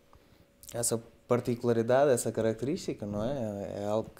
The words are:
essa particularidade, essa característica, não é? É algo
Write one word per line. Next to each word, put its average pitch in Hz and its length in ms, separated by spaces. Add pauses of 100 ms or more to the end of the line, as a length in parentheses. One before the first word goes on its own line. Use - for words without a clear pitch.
(720)
essa 117 300 (240)
particularidade, 120 840
essa 117 200
característica, 113 760
não 104 180
é? 101 580
É - 40
algo 107 340